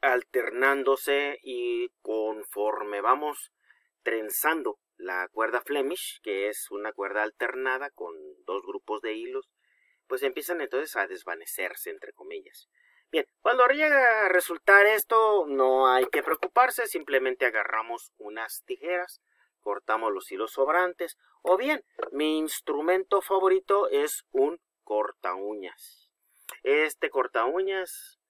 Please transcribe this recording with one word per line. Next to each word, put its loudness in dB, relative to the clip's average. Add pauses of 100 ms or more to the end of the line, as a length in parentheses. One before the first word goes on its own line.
alternándose 0
y -4 (120)
conforme -4
vamos -2 (520)
trenzando -2 (180)
la -6
cuerda 0
Flemish, -4
que -2
es -10
una -8
cuerda -4
alternada -4
con -12 (320)
dos -4
grupos -8
de -6
hilos, -8 (580)
pues -4
empiezan -4
entonces -4
a 0
desvanecerse, -10
entre -14
comillas. -16 (420)
Bien, -2 (140)
cuando 4
llega 4
a 2
resultar 6
esto, 4
no 4
hay 6
que 0
preocuparse, 2
simplemente 0
agarramos -2
unas -10
tijeras, -6 (380)
cortamos -2
los -8
hilos -6
sobrantes, 0 (240)
o 2
bien, -2 (280)
mi 0
instrumento 0
favorito 2
es 0
un 0 (220)
corta -4
uñas. -12 (520)
Este 2
corta 0
uñas -4 (100)